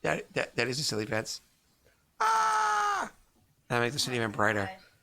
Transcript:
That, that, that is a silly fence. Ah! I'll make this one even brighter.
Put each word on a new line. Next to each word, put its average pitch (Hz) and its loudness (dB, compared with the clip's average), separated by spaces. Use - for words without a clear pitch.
That, - -2
that, - -2
that 120 2
is 127 -2
a 151 -4
silly 110 0
fence. 110 -4
Ah! 427 2
I'll 123 0
make 120 0
this 147 -2
one 127 -4
even 117 0
brighter. 104 2